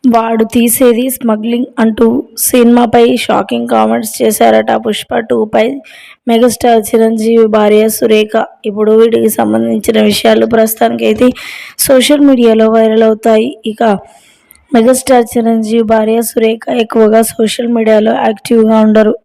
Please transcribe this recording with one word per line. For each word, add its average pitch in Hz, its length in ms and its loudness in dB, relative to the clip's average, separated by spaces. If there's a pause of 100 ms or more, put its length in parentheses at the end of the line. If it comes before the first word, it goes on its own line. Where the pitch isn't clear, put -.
వాడు 226 440 0
తీసేది 240 640 0
స్మగ్లింగ్ 233 580 -4 (100)
అంటూ 226 280 0 (340)
సినిమాపై 240 640 2 (140)
షాకింగ్ 233 520 -4
కామెంట్స్ 220 460 -2
చేశారట. 220 560 0 (100)
పుష్ప 226 460 -6
టూ 240 120 -2 (120)
పై 220 140 0 (640)
మెగాస్టార్ 233 600 2
చిరంజీవి 226 640 2
భార్య 214 400 2
సురేఖ. 214 460 0 (300)
ఇప్పుడు 214 340 -2
వీటికి 226 320 2
సంబంధించిన 226 680 -2 (120)
విషయాలు 220 360 0
ప్రస్తుతానికైతే 226 840 0 (500)
సోషల్ 277 500 2
మీడియాలో 226 420 2
వైరల్ 220 380 2
అవుతాయి. 220 420 0 (160)
ఇక 214 160 -6 (920)
మెగాస్టార్ 240 580 2
చిరంజీవి 226 600 -2
భార్య 220 320 2
సురేఖ 226 400 -2 (220)
ఎక్కువగా 220 360 2 (120)
సోషల్ 233 420 -4
మీడియాలో 220 460 2
యాక్టివ్గా 220 600 0
ఉండరు. 214 340 2 (100)